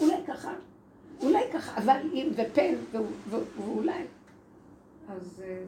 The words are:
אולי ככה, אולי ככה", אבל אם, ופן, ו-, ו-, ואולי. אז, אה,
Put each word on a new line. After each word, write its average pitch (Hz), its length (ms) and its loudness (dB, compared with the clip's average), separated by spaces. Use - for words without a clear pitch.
אולי 330 140 6
ככה, - 280 -8
אולי 285 200 6
ככה", - 280 -4
אבל 262 160 6
אם, 269 200 -2
ופן, 269 420 2
ו-, 226 60 -2
ו-, 226 120 -2
ואולי. 226 420 -2
אז, 185 360 -12
אה, 185 240 -8